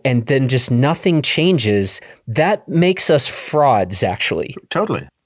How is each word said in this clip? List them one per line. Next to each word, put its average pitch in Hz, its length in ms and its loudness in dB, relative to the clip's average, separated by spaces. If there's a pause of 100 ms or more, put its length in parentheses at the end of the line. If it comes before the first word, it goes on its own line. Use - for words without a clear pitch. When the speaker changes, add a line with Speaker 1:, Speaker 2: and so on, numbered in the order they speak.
Speaker 1:
and 120 220 0
then 135 200 2
just 127 240 0
nothing 151 500 2
changes, 107 800 0 (280)
that 156 420 -2
makes 180 400 2
us 151 180 2
frauds, 104 760 0
actually. 90 520 -4 (140)
Speaker 2:
Totally. 160 400 -4 (160)